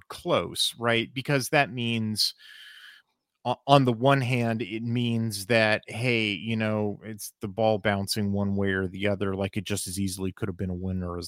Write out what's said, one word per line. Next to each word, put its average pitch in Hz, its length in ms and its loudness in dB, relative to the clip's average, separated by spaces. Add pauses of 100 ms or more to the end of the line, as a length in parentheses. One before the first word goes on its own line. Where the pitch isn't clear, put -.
"close," 92 720 -2
right? 117 340 0
Because 135 360 -2
that 139 220 2
means 117 640 0 (1120)
o-, 123 100 -2 (120)
on 139 180 8
the 123 80 4
one 131 280 4
hand, 117 400 0
it 110 220 -6
means 117 640 -2
that, 110 400 4
hey, 110 440 0
you 104 240 -4
know, 107 480 0
it's 107 380 -12
the 110 60 -6
ball 110 300 2
bouncing 101 540 0
one 101 240 0
way 98 140 0
or 95 180 0
the 95 200 -2
other. 98 280 0
Like, 98 220 -2
it 98 80 -4
just 101 220 -4
as 95 120 -6
easily 95 320 -4
could 101 180 -6
have 90 80 -8
been 95 120 -4
a 90 60 -4
win 92 280 -4
or 87 140 -6
a 87 100 -8